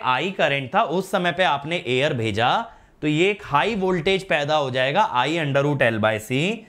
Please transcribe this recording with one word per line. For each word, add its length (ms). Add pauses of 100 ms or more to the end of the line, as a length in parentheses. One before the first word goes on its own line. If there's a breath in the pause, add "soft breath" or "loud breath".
I 280
करंट 380
था 80
उस 280
समय 220
पे 120
आपने 440
एयर 260
भेजा 400 (480 loud breath)
तो 60
ये 220
एक 140
हाई 320
वोल्टेज 520
पैदा 280
हो 140
जाएगा, 440
I 140 (100)
under 260
root 200
L 160
by 200
C, 120 (360 loud breath)